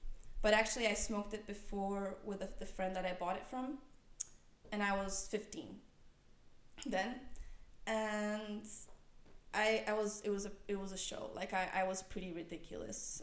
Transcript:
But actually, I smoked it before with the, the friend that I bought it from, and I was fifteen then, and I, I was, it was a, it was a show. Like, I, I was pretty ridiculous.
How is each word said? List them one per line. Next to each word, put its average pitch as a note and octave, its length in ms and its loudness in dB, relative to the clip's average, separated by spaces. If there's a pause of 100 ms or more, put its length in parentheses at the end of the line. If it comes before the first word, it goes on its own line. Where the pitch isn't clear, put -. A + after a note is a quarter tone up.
(420)
But G#3+ 120 10
actually, A3 340 6
I G3+ 80 6
smoked G#3 380 0
it G#3 120 -4
before G3 800 -2
with G3 140 -4
the, G3 100 -2 (100)
the F#3+ 60 -2
friend F#3+ 300 0
that F#3 100 0
I F3+ 140 2
bought F3+ 160 2
it - 120 -6
from, B3+ 300 -2 (960)
and G#3 100 2
I G3 160 4
was G3 320 0
fifteen D3 460 -4 (1120)
then, G3+ 260 2 (720)
and G#3+ 800 2 (880)
I, A3 340 6
I G#3+ 60 4
was, G#3+ 320 2
it G#3 60 4
was G3+ 160 0
a, G#3 40 -4 (160)
it G3 120 0
was G3 140 -4
a F#3 40 -4
show. - 380 -2
Like, G3 180 -2
I, F#3 220 4
I F#3+ 80 4
was F#3+ 180 0
pretty F#3 300 -4
ridiculous. - 920 -6